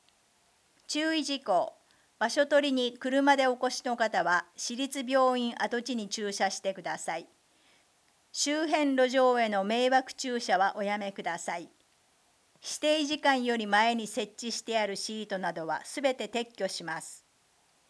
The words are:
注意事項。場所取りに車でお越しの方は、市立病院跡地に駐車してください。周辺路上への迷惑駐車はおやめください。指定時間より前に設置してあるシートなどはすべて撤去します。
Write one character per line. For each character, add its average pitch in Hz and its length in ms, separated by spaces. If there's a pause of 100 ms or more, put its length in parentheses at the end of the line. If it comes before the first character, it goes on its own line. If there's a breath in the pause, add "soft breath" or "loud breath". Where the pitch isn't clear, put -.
(880)
注 320 300
意 302 80
事 277 160
項。 175 340 (420 soft breath)
場 226 140
所 285 160
取 294 220
り 269 40
に 247 240
車 277 400
で 262 120
お 254 60
越 254 240
し - 60
の 240 120
方 220 260
は、 175 240 (100)
市 - 200
立 269 300
病 254 320
院 233 220
跡 233 220
地 247 140
に 208 120
駐 208 220
車 196 180
し - 120
て 196 120
く 190 80
だ 160 160
さ 165 220
い。 170 80 (1080 soft breath)
周 302 360
辺 294 280
路 254 140
上 254 300
へ 226 80
の 196 160
迷 240 260
惑 262 240
駐 247 240
車 226 180
は 190 200
お 208 80
や 202 120
め 202 140
く 196 140
だ 170 140
さ 175 200
い。 165 100 (920)
指 - 180
定 302 240
時 294 140
間 269 260
よ 240 140
り 214 80
前 214 280
に 220 120
設 208 260
置 233 200
し - 100
て 226 160
あ 208 80
る 196 100
シ 214 280
ー - 20
ト 202 100
な 180 160
ど 165 140
は 151 180
す - 160
べ 262 140
て 214 140
撤 233 240
去 190 160
し - 140
ま 160 200
す。 - 240 (640)